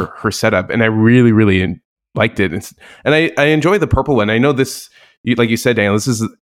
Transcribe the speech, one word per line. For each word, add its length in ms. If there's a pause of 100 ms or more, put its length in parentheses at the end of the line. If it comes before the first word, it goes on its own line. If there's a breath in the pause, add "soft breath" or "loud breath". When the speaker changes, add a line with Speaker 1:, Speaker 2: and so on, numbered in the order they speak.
Speaker 1:
Mm-hmm. 120
Speaker 2:
her 120
setup, 400
and 120
I 40
really, 460
really 300
en-, 180 (340)
liked 260
it. 120
It's, 220 (300 loud breath)
and 100
I, 240
I 80
enjoy 320
the 80
purple 300
one. 140
I 80
know 140
this, 360 (340 soft breath)
you, 140
like 140
you 60
said, 200
Daniel, 180
this 140
is 140 (320)